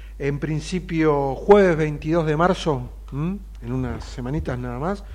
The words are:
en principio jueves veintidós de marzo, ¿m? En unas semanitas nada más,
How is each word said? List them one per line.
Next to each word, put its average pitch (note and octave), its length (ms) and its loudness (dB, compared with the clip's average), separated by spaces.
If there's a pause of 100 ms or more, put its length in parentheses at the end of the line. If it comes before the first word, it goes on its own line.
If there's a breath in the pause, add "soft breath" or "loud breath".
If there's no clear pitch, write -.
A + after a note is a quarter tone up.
(180 loud breath)
en C#3+ 220 -2
principio D#3 960 0
jueves G3 400 8
veintidós D#3 500 0
de D3+ 100 2
marzo, D#3+ 540 0 (220)
¿m? E3 260 -4 (240)
En A#2+ 100 -6
unas B2+ 300 -4
semanitas C3+ 560 -6
nada B2 220 -6
más, G3 240 -4 (100)